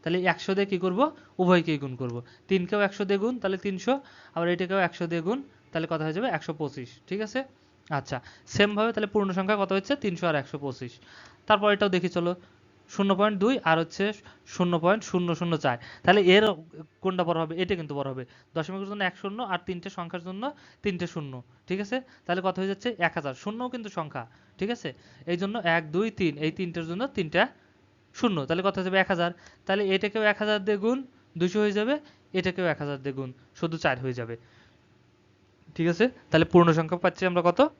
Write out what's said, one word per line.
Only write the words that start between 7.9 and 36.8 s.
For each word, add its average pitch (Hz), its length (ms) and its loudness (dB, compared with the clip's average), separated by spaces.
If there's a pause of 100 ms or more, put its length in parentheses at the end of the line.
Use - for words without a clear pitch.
আচ্ছা, 139 260 -4 (380)
সেমভাবে 208 400 2
তাহলে 214 200 -2
পূর্ণ 196 140 2 (100)
সংখ্যা 196 240 0
কত 190 140 -2
হচ্ছে? 196 160 -2 (120)
তিনশো 180 260 -2
আর 151 120 2
একশো 139 220 -12
পঁচিশ। 131 280 -8 (560)
তারপর 208 260 4
এটাও 202 220 2
দেখি, 180 200 0
চলো, 175 160 0 (580)
শূন্য 196 280 0
পয়েন্ট 208 260 2
দুই 254 100 4 (160)
আর 165 120 6
হচ্ছে 165 220 -4 (500)
শূন্য 175 200 2 (100)
পয়েন্ট 202 260 4
শূন্য 175 180 0 (120)
শূন্য 170 140 0 (100)
চার। 123 120 2 (280)
তাহলে 196 160 6 (140)
এর 214 100 8 (600)
কোনটা 185 240 0
বড় 165 140 0
হবে? 160 200 -4
এটা 185 180 0
কিন্তু 147 180 -8
বড় 135 140 -4
হবে। 127 120 -8 (300)
দশমিকের 190 360 -6
জন্য 208 200 -6
এক 180 120 -20
শূন্য, 202 160 -6 (140)
আর 175 160 -2
তিনটে 180 280 -8
সংখ্যার 175 320 -8
জন্য 190 140 -10 (420)
তিনটে 180 300 -2
শূন্য, 143 180 -8 (360)
ঠিক 185 160 -2
আছে? 233 120 -4 (280)
তাহলে 180 220 -2
কত 185 140 0
হয়ে 190 120 -2
যাচ্ছে? 196 160 -6 (180)
এক 160 120 0
হাজার। 139 240 -4
শূন্যও 233 320 -6
কিন্তু 226 140 -10 (100)
সংখ্যা, 143 260 -8 (340)
ঠিক 202 180 -2
আছে? 160 120 -10 (440)
এই 175 100 0
জন্য 202 120 -2 (220)
এক, 165 60 2 (120)
দুই, 202 120 2 (120)
তিন, 165 140 2 (120)
এই 160 140 0
তিনটের 170 320 -4
জন্য 190 120 -4 (140)
তিনটা 175 260 2 (720)
শূন্য, 214 200 2 (100)
তাহলে 170 200 0
কত 196 100 0
হয়ে 185 120 -4
যাবে? 190 160 2
এক - 80 -4
হাজার। 170 180 0 (360)
তাহলে 196 160 0 (120)
এটাকেও 208 280 0 (100)
এক 202 100 -2
হাজার 214 240 2
দিয়ে 208 180 0
গুণ, 254 140 2 (420)
দুইশো 180 240 2
হয়ে 208 140 0
যাবে, 233 160 2 (440)
এটাকেও 185 340 0
এক 147 100 -2
হাজার 143 220 -4
দিয়ে 139 140 -4
গুণ, 131 120 -8 (280)
শুধু 165 260 -2
চার 135 200 2
হয়ে 127 160 -2
যাবে, 117 140 -8 (1400)
ঠিক 165 180 0
আছে? 175 120 2 (260)
তাহলে 165 220 6
পূর্ণ 175 160 10 (100)
সংখ্যা 165 260 -2